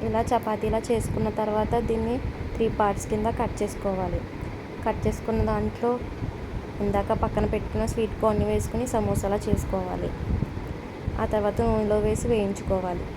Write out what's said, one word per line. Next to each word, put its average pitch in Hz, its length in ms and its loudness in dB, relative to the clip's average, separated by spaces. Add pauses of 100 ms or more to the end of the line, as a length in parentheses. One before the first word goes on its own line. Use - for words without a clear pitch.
ఇలా 220 220 2
చపాతీలా 220 580 2
చేసుకున్న 220 420 2 (100)
తర్వాత 214 360 2 (140)
దీన్ని 226 260 0 (380)
త్రీ 226 120 2 (140)
పార్ట్స్ 202 320 2
కింద 214 160 0 (120)
కట్ 220 220 0
చేసుకోవాలి. 185 580 -2 (680)
కట్ 214 220 0
చేసుకున్న 220 340 0 (100)
దాంట్లో 214 400 0 (920)
ఇందాక 202 280 2 (120)
పక్కన 214 300 2
పెట్టుకున్న 220 320 0
స్వీట్ 220 360 -2
కార్న్ 208 300 4
వేసుకుని 220 340 0 (100)
సమోసాలా 202 520 2
చేసుకోవాలి. 185 600 0 (1120)
ఆ 220 120 0
తర్వాత 208 280 0
నూనెలో 214 440 2
వేసి 220 280 2
వేయించుకోవాలి. 190 720 0 (120)